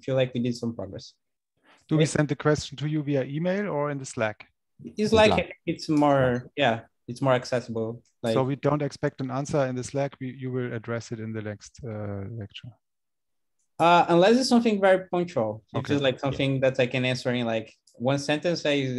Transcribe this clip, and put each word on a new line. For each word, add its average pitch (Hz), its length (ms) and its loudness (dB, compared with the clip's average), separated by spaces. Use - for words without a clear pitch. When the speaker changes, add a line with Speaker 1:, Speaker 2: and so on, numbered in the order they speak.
Speaker 1:
feel 135 120 -2
like 131 180 0
we 123 60 -2
did 120 140 -2
some 117 220 -6
progress. 101 380 -12
Speaker 2:
Do 156 80 2
we 156 60 6
Speaker 1:
Okay. - 140 2
Speaker 2:
send 147 120 2
the 147 80 -2
question 151 400 0
to 139 100 -6
you 151 160 -2
via 135 220 0
email 180 440 -4
or 147 220 -4
in 139 80 -6
the 135 60 -10
Slack? 110 420 -4
Speaker 1:
It's 208 300 -2
like, 214 180 8
Speaker 3:
Slack. 175 240 -2
Speaker 1:
it's 165 220 -6
more, 139 680 4
Speaker 3:
Yeah. 135 180 4
Speaker 1:
yeah, 117 60 -8
it's 120 140 -8
more 135 100 4
accessible. 117 720 -2
Like, 113 120 0
Speaker 2:
So 131 100 2
we 135 120 -2
don't 143 260 0
expect 139 400 -6
an 131 80 -6
answer 139 360 -2
in 127 80 -4
the 123 80 -6
Slack. 139 380 -6
We, 131 80 -8
you 127 140 -8
will 123 220 -4
address 117 360 -8
it 113 80 -10
in 110 140 -8
the 110 100 -6
next, - 400 -12
uh, 104 420 -8
lecture. - 280 -16
Speaker 1:
Uh, 170 300 6
unless 180 280 6
it's 254 140 0
something 233 300 4
very 190 280 4
punctual. 120 640 -2
If - 60 -4
Speaker 2:
Okay. 143 160 -2
Speaker 1:
it's, 139 80 0
like, 131 140 2
Speaker 3:
Yeah. - 100 -14
Speaker 1:
something 135 340 0
that 131 180 2
I 127 80 4
can 127 200 -2
answer 127 260 -2
in, 120 140 -2
like, 113 280 -4
one 135 240 0
sentence, 151 460 -2
I 147 100 2